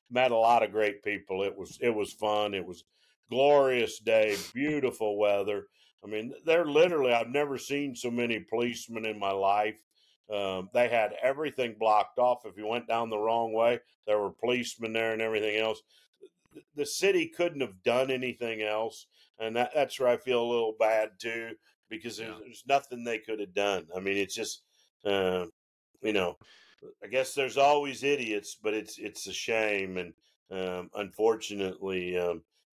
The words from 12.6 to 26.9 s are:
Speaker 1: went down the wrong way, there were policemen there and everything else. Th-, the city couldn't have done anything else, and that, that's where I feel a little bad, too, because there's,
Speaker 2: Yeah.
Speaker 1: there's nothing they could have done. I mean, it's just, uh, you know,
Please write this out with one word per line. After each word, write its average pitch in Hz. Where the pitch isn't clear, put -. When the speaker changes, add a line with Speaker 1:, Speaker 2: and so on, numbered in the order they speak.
Speaker 1:
went 120
down 117
the 107
wrong 113
way, 113
there 107
were 98
policemen 113
there 113
and 110
everything 107
else. 110
Th-, -
the 143
city 180
couldn't 165
have 95
done 127
anything 120
else, 107
and 110
that, 120
that's 139
where 123
I 120
feel 120
a 117
little 117
bad, 107
too, 113
because 113
there's, 113
Speaker 2:
Yeah. 107
Speaker 1:
there's 110
nothing 135
they 117
could 110
have 95
done. 98
I 92
mean, 98
it's 95
just, -
uh, 92
you 107
know, 90